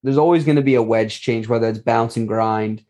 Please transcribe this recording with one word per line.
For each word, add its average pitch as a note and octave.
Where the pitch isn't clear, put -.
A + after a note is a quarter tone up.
there's C3+
always D#3+
gonna D3
be C3+
a A#2+
wedge A2
change, A2+
whether A2+
it's A2
bounce A2+
and A2+
grind, A2